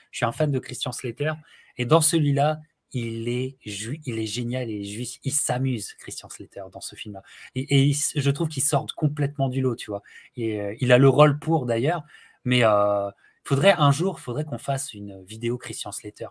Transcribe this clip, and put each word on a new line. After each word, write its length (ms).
je 60
suis 100
un 60
fan 180
de 80
Christian 320
Slater, 440
et 80
dans 160
celui-là, 580
il 360
est 360
ju-, 400
il 140
est 80
génial, 420
il 120
est 40
juste, 380
il 80
s'amuse, 640
Christian 340
Slater, 440
dans 80
ce 160
film-là. 260
Et, 60
et 240
il 80
s-, 240
je 160
trouve 160
qu'il 160
sort 200
complètement 520
du 120
lot, 160
tu 160
vois. 100
Et, 240
euh, 200
il 100
a 80
le 100
rôle 300
pour, 280
d'ailleurs, 360
mais, 200
euh, 440
faudrait 360
un 120
jour, 300
faudrait 240
qu'on 140
fasse 340
une 320
vidéo 320
Christian 360
Slater, 380